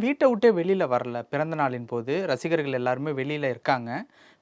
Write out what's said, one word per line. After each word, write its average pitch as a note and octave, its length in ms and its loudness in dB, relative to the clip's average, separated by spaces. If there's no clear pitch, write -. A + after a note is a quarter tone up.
வீட்டை C#4+ 240 2
விட்டே A#3+ 280 4
வெளியில F3+ 360 2
வரல? B2 260 0
பிறந்த D#3 240 -2
நாளின் B2 340 -2
போது A#2+ 240 -2
ரசிகர்கள் C#3+ 480 0
எல்லாருமே B2+ 400 -2
வெளியில C#3+ 360 -2
இருக்காங்க. B2 360 -2